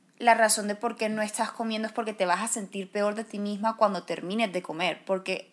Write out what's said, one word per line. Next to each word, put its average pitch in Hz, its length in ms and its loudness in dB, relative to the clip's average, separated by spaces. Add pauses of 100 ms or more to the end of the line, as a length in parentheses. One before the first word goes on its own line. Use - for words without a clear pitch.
(180)
la 233 160 8
razón 220 340 4
de 208 60 0
por 226 220 -4
qué 220 120 0
no 214 140 -2
estás 214 280 -2
comiendo 220 380 -2
es 214 60 -12
porque 220 200 -2
te 185 120 0
vas 180 160 4
a 233 60 -2
sentir 196 420 -4
peor 208 240 0
de 220 100 -6
ti 214 140 -10
misma 208 380 -2
cuando 196 280 2
termines 185 480 -2
de 180 100 -2
comer, 165 420 -2
porque 190 480 -2